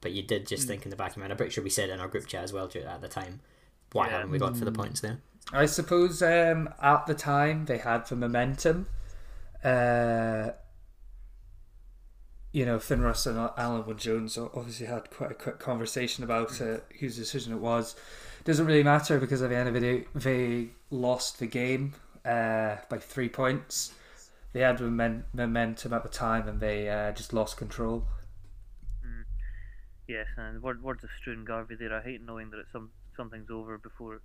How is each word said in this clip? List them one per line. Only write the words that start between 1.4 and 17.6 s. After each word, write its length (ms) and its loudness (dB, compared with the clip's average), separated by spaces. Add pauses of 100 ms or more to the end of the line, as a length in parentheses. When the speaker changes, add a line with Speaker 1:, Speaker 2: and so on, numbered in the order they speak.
Speaker 1:
sure 120 -2
we 60 -2
said 200 0
in 100 -6
our 80 -6
group 180 -4
chat 180 -6
as 80 -6
well, 160 -4
Drew, 140 -8
at 180 -10
the 80 -12
time, 320 -10 (520)
"Why 140 4
Speaker 2:
Yeah. 60 0
Speaker 1:
haven't 180 -2
we 80 2
gone 160 2
for 100 -2
the 80 0
Speaker 3:
Mm. 40 -4
Speaker 1:
points 240 -4
there?" 200 -4 (320)
Speaker 3:
I 140 6
suppose, 560 4
um, 460 6 (140)
at 240 8
the 80 2
time 520 2
they 120 2
had 280 0
the 100 -4
momentum. 680 2 (760)
Uh, 880 4 (2000)
you 140 2
know, 120 2
Finn 220 2
Russell 380 2
and 180 0
Alan 300 -2
Wynne-Jones 520 -2
o-, 160 -6
obviously 320 -8
had 240 -6
quite 220 -6
a 20 -8
quick 240 -8
conversation 640 -2
about 280 0
Speaker 1:
Mm. 100 -6 (160)
Speaker 3:
it, 80 -10 (160)
whose 160 -6
decision 360 -6
it 60 -4
was. 380 0 (480)